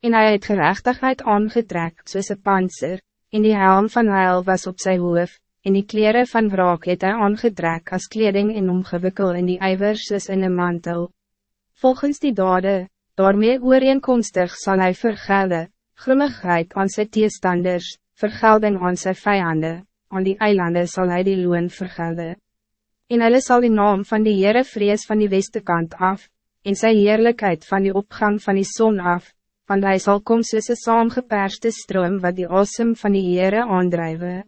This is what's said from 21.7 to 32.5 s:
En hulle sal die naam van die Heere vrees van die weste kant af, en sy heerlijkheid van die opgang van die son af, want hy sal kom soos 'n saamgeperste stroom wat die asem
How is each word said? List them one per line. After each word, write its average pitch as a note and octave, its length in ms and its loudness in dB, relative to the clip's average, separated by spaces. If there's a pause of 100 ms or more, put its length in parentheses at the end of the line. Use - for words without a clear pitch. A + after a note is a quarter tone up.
En A#3+ 100 2
hulle A#3 200 4
sal B3 200 2
die A#3 140 2
naam G3+ 300 2
van A3 180 0
die G#3+ 200 2
Heere A3 220 2
vrees G#3 420 -2
van G#3+ 120 -2
die G#3+ 100 2
weste G3 320 -2
kant E3 340 -2
af, F#3+ 340 -2 (360)
en G3 100 -2
sy A3 200 2
heerlijkheid G#3+ 680 2
van G3 180 -2
die G3 120 0
opgang G#3 480 -2
van G3 120 0
die G3 220 0
son A3 240 2
af, F3 340 -2 (320)
want G3 180 0
hy F#3+ 140 2
sal G3+ 220 2
kom A#3 220 0
soos A3 280 -4
'n A#3+ 60 0
saamgeperste A3+ 960 -2
stroom F#3+ 480 -2
wat F3+ 160 -2
die F3+ 120 -6
asem G#3 460 0